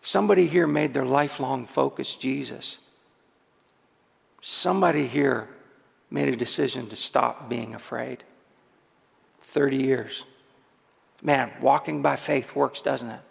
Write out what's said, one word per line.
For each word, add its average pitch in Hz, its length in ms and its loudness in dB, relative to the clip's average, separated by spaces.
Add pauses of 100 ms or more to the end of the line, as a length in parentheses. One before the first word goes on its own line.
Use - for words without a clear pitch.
Somebody 196 460 4
here 160 200 4
made 151 260 0
their 131 120 0
lifelong 135 600 0
focus - 520 -2
Jesus. - 600 -6 (1600)
Somebody 175 680 2
here 123 400 0 (640)
made 143 160 -2
a 131 80 0
decision 120 520 -4
to 107 80 -14
stop 123 540 -2
being 117 240 -6
afraid. 120 500 -10 (1200)
Thirty 139 340 0
years. 131 480 -2 (960)
Man, 135 300 2 (100)
walking 147 400 2
by 139 160 2
faith 139 380 -2
works, 143 260 0
doesn't 123 280 -2
it? 120 220 -14